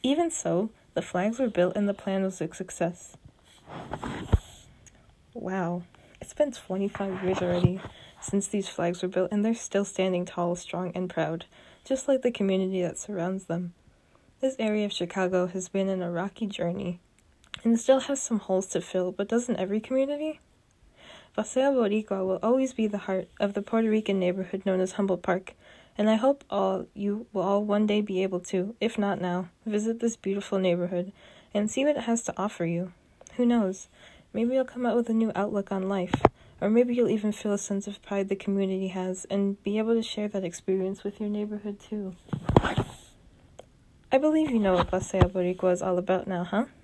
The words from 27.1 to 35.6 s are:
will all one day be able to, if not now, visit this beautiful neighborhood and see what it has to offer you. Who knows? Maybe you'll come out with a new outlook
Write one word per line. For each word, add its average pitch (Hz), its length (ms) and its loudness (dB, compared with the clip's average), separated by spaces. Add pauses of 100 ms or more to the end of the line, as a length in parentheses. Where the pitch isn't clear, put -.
will 196 80 0
all 196 220 2
one 208 240 2
day 208 140 2
be 190 200 -2
able 190 200 0
to, 190 380 -2
if 226 200 0
not 202 200 0
now, 180 300 -2 (160)
visit 220 340 -2
this 226 160 0
beautiful 196 440 -2
neighborhood 180 520 0 (400)
and 208 200 0
see 269 140 0
what 294 100 4
it 233 80 -4
has 233 200 0
to - 140 -6
offer 190 280 -2
you. 170 280 -2 (440)
Who 247 100 4
knows? 208 400 2 (440)
Maybe 233 220 0
you'll 262 100 4
come 254 220 -4
out 233 100 2
with 240 140 2
a 226 40 2
new 226 200 4
outlook 202 380 -2